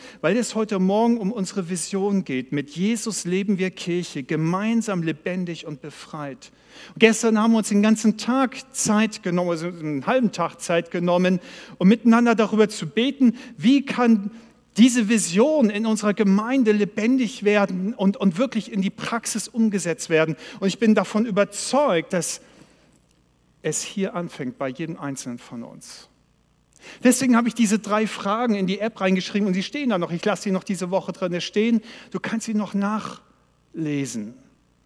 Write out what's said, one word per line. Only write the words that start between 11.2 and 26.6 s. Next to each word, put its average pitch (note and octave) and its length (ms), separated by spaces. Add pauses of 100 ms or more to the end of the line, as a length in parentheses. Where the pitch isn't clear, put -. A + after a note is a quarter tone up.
um F#3 100
miteinander A#3 480
darüber G#3+ 320
zu G3 180
beten, A#3+ 500 (220)
wie B3+ 260
kann A3+ 460 (460)
diese A#3 320
Vision A3 640
in G#3+ 160
unserer G#3+ 280
Gemeinde A3 560
lebendig G#3+ 720
werden G3 520
und, G3 220
und F#3+ 220
wirklich A#3 340
in G3+ 80
die F#3+ 100
Praxis - 580
umgesetzt G3 600
werden. D#3+ 280 (240)
Und G3 80
ich - 100
bin G#3+ 160
davon G#3 320
überzeugt, G3+ 840
dass - 280 (1200)
es - 220
hier - 320
anfängt, D#3 420
bei C3+ 120
jedem D#3+ 280
Einzelnen C3 420
von A#2+ 260
uns. - 440 (960)